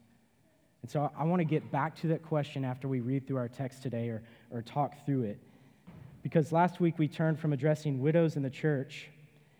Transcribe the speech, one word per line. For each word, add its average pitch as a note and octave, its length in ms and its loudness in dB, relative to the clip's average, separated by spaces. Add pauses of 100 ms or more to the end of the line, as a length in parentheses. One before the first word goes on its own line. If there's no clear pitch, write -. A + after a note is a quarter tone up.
(840)
And - 80 -12
so D3 260 -2
I, C#3+ 60 -4
I - 20 0
wanna F3 200 2
get C#3+ 280 -2
back D#3 240 -2
to E3 120 -4
that D#3+ 140 0
question C#3+ 420 -4
after C3 220 -4
we C3+ 140 -2
read C3 260 -2
through C3 120 -2
our A#2+ 100 -2
text B2 340 -10
today A#2 260 -4
or, A2+ 140 -6 (300)
or A#2+ 100 -6
talk - 420 -4
through C3+ 180 2
it. G#2+ 180 -4 (840)
Because D#3+ 300 2
last F3+ 260 4
week E3+ 180 4
we D3+ 120 4
turned D#3+ 320 2
from D3+ 120 2
addressing D3 460 2
widows D#3+ 380 4
in C#3+ 80 0
the C3 60 -2
church, - 600 -2 (500)